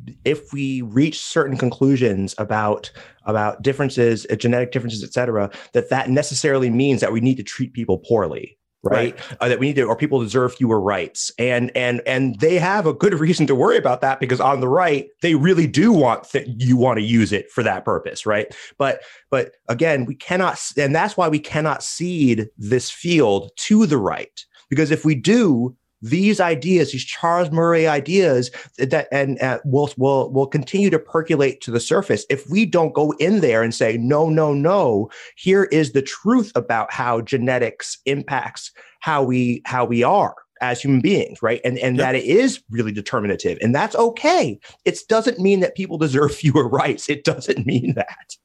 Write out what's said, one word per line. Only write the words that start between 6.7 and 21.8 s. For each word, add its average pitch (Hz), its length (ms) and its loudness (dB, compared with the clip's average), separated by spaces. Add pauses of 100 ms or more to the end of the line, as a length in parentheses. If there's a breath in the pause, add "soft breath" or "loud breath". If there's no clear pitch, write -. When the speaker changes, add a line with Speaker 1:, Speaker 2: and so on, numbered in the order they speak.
Speaker 1:
that 101 100 0
we 113 80 -2
need 131 160 2
to 131 80 -10
treat 127 300 -8
people 110 240 -2
poorly, 87 600 -4 (240)
right? 117 380 -2
Speaker 2:
Right. - 220 -16
Speaker 1:
Uh, 123 80 0
that 120 100 0
we 131 80 0
need 147 80 -2
to, 135 80 2
or 113 140 0
people 143 240 0
deserve 123 340 0
fewer 110 240 2
rights. 95 580 -4
And, 123 380 0
and, 123 320 -2
and 131 320 -2
they 160 200 2
have 185 280 0
a 151 60 0
good 190 200 2
<laughs> 160 60 -4
reason 160 280 2
to 139 60 2
worry 135 240 4
about 127 220 0
that 135 220 -2
because 123 180 -2
on 135 220 2
the 127 80 0
right, 151 400 2 (120)
they 165 140 2
really 165 320 4
do 196 240 4
want 156 400 2
that 123 300 -4
you 127 160 4
want 123 220 2
to 101 40 -2
use 110 300 2
it 95 180 -6
for - 120 -2
that 98 200 -2
purpose, - 420 -4
right? 107 220 0 (300 loud breath)
But, 135 240 -2 (280 loud breath)
but 131 220 -2 (160)
again, 135 380 0
we 131 100 -8
cannot, 180 380 -2
s-, - 240 -8
and 139 180 0
that's 196 220 -2
why 175 100 2
we 151 120 0
cannot 156 440 -4